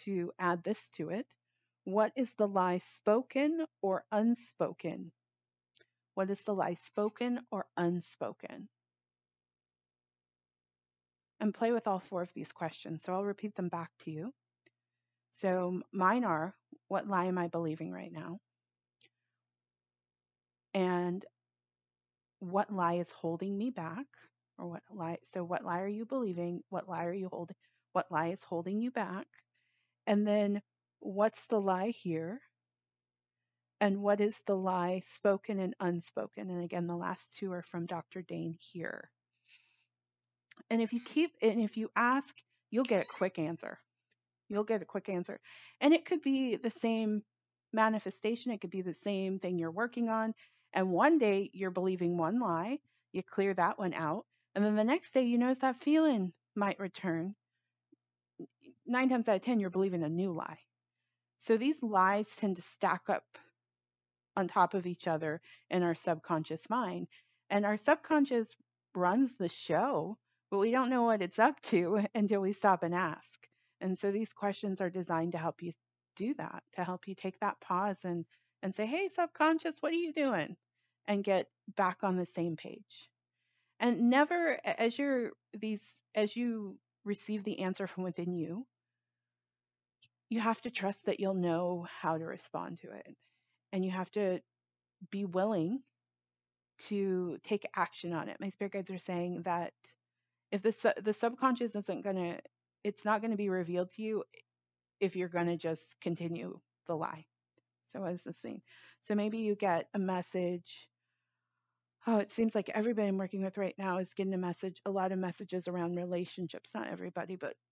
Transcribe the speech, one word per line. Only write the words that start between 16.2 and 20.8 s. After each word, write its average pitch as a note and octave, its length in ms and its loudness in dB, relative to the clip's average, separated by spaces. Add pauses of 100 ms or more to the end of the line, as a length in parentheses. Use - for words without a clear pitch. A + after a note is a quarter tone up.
are, E3+ 320 0 (360)
what G3 160 0
lie F#3 200 2
am F#3 100 2
I F3 100 0
believing E3+ 460 -4
right F3+ 180 -10
now? E3+ 280 -10 (2250)
And F3+ 500 2 (1160)